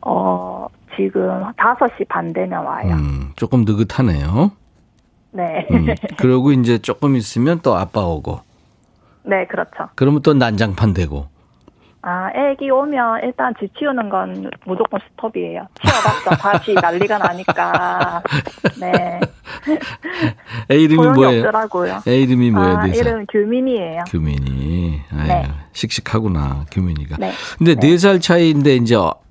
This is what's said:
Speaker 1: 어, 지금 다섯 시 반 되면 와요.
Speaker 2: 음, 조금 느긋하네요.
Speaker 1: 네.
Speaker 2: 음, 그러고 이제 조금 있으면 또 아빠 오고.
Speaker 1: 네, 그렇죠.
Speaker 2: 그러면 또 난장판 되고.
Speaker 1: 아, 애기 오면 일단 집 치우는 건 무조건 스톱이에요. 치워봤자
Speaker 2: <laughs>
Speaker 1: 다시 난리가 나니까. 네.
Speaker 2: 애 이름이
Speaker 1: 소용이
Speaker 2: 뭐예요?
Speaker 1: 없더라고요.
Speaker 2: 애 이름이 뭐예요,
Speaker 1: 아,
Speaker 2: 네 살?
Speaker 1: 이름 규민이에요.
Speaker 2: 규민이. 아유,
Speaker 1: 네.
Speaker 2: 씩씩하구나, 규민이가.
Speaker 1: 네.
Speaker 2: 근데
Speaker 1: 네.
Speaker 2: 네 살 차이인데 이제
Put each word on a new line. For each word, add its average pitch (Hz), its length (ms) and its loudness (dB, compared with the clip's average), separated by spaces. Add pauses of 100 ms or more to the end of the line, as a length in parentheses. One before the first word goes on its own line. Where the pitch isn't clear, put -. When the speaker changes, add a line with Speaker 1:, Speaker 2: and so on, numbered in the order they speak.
Speaker 1:
어, 185 640 -2 (300)
지금 190 460 -2 (140)
다섯 247 400 2
시 - 80 -4
반 170 280 -6
되면 175 320 -6
와요. 101 280 -4
Speaker 2:
음, 69 420 -4
조금 117 300 2
느긋하네요. 104 880 2 (800)
Speaker 1:
네. 175 400 -6
Speaker 2:
음, 156 140 4 (320)
그러고 127 340 4
이제 120 260 4
조금 139 380 0
있으면 123 460 0
또 120 140 2
아빠 92 260 -2
오고. 85 380 -4 (840)
Speaker 1:
네, 196 220 -2
그렇죠. - 480 -8
Speaker 2:
그러면 143 280 2
또 156 120 4
난장판 110 600 2
되고. 71 340 -4 (760)
Speaker 1:
아, 185 300 -6
애기 277 340 -2
오면 262 540 0
일단 254 380 -4
집 202 180 -8
치우는 262 300 -2
건 190 420 -6 (160)
무조건 185 320 -6 (140)
스톱이에요. 180 560 -8 (120)
치워봤자 208 540 0
Speaker 2:
<laughs> - 80 -4
Speaker 1:
다시 202 320 0
난리가 190 440 2
나니까. 175 1000 -2 (600)
네. 175 400 -2 (1500)
Speaker 2:
애 135 80 2
이름이 156 200 6
Speaker 1:
소용이 160 180 6
Speaker 2:
뭐예요? 131 280 6
Speaker 1:
없더라고요. 127 680 -2
Speaker 2:
애 123 140 4
이름이 123 280 4
뭐예요, 98 280 2
Speaker 1:
아, 90 80 0
Speaker 2:
네 90 80 0
살? 233 120 2
Speaker 1:
이름 226 240 -2
규민이에요. 214 760 -2
Speaker 2:
규민이. 73 920 -2 (120)
아유, 73 160 -4
Speaker 1:
네. 69 200 0 (260)
Speaker 2:
씩씩하구나, 80 1000 -2
규민이가. 80 480 -4
Speaker 1:
네. 92 100 -4 (280)
Speaker 2:
근데 165 180 6
Speaker 1:
네. 113 40 -2 (100)
Speaker 2:
네 175 80 6
살 196 200 6
차이인데 160 600 4
이제 117 180 4 (340)